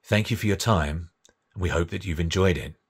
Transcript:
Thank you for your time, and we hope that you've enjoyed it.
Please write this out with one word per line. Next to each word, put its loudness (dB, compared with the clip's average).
Thank 0
you 0
for -2
your 4
time, 0
and -8
we 0
hope 0
that -8
you've -4
enjoyed 2
it. -10